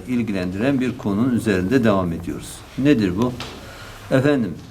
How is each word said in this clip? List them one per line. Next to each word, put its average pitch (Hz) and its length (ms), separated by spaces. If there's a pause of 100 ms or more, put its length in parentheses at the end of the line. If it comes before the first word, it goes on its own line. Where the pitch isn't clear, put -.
ilgilendiren 107 720
bir 127 180
konunun 113 380
üzerinde 104 480
devam 95 300
ediyoruz. 80 360 (280)
Nedir 120 400
bu? 127 160 (800)
Efendim, 131 420 (180)